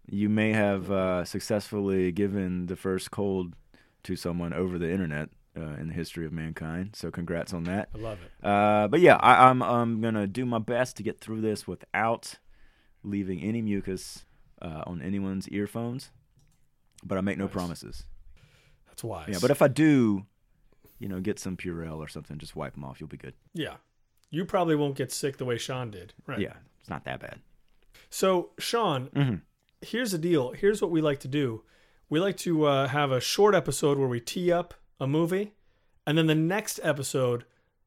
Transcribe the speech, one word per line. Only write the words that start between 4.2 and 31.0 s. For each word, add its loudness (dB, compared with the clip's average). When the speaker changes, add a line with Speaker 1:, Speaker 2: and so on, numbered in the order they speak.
Speaker 1:
over -2
the -2
internet, -4
uh, -10
in -8
the -8
history -8
of -8
mankind. -8
So -8
congrats -6
on -6
that. -4
Speaker 2:
I -10
love -8
it. -14
Speaker 1:
Uh, 4
but 2
yeah, 10
I, 10
I'm, 4
I'm 2
gonna 0
do -4
my 0
best 0
to -10
get -4
through -8
this -2
without -2
leaving -4
any -2
mucus, -4
uh, -10
on -8
anyone's -4
earphones. -6
But -4
I 0
make -2
no -2
Speaker 2:
Nice. -8
Speaker 1:
promises. -8
Speaker 2:
That's -18
wise. -8
Speaker 1:
Yeah, -4
but 4
if 2
I 8
do, 4
you -8
know, -6
get -6
some -8
Purell -8
or -12
something, -14
just -16
wipe -10
'em -12
off. -14
You'll -12
be -14
good. -18
Speaker 2:
Yeah. -10
You -6
probably 0
won't -2
get -6
sick -6
the -6
way -2
Sean -6
did. -16
Right. -6
Speaker 1:
Yeah, -4
it's -20
not -8
that -8
bad. -14
Speaker 2:
So, 2
Sean, 0
Speaker 1:
Mm-hmm. 2
Speaker 2:
here's -2
the -2
deal. 2
Here's 2
what 0
we 4